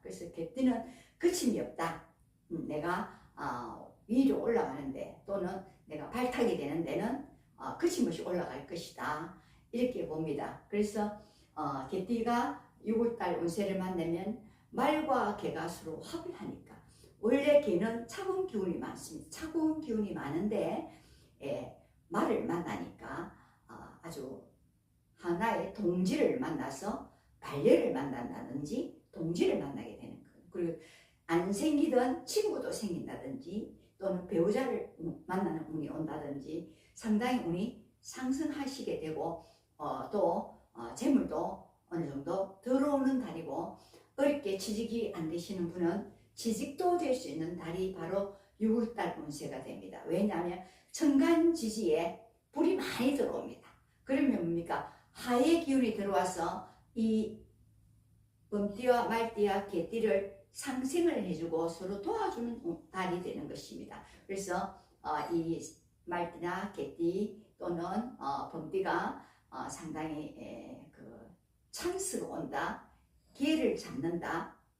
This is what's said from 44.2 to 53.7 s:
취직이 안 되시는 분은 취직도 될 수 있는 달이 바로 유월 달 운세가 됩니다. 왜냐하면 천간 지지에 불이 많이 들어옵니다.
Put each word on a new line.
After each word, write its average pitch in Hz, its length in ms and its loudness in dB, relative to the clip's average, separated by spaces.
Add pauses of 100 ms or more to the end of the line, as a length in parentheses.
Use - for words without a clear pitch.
취직이 220 560 -2
안 160 160 -4
되시는 170 420 -4
분은 180 400 0 (240)
취직도 311 640 0
될 269 160 2
수 - 160 -4
있는 165 280 -4
달이 185 360 -4
바로 190 420 -2 (260)
유월 220 320 2
달 - 260 -2
운세가 - 440 -8
됩니다. - 420 -12
왜냐하면 180 580 2 (280)
천간 330 640 6
지지에 175 720 0 (260)
불이 349 260 4
많이 277 380 2
들어옵니다. - 520 -2 (360)